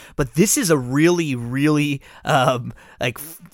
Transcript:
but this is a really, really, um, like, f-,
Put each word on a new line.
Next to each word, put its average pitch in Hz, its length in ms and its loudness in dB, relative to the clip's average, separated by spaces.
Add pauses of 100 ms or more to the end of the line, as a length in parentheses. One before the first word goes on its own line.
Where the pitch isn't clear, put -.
(140)
but 139 200 -4
this 214 220 2
is 220 140 -2
a 151 80 4
really, 147 560 0
really, 139 640 -2 (240)
um, 127 480 0 (280)
like, 120 180 -4
f-, 156 220 -18 (140)